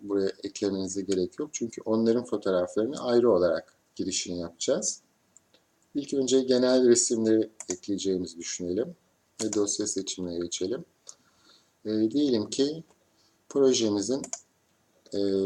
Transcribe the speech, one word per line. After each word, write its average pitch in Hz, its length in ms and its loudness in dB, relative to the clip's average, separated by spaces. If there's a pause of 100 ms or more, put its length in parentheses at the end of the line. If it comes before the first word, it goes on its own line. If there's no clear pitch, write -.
buraya 101 300 0 (120)
eklemenize 98 580 -4
gerek 92 380 -2
yok. 151 140 -6
Çünkü - 280 -8
onların 113 420 2
fotoğraflarını 104 800 -2
ayrı 120 280 6
olarak 85 440 2 (200)
girişini 90 440 -4
yapacağız. 127 640 -4 (920)
İlk 139 180 -6
önce 131 280 2
genel 127 460 4
resimleri 110 640 4 (200)
ekleyeceğimizi 92 680 -4
düşünelim 90 580 -6 (480)
ve 107 100 -2
dosya 104 340 -2
seçimine 90 500 -6
geçelim. 95 480 -6 (1000)
Ee, 110 260 0
diyelim 127 380 0
ki 151 340 -2 (680)
projemizin, 117 720 2 (920)
e, 101 60 -2 (260)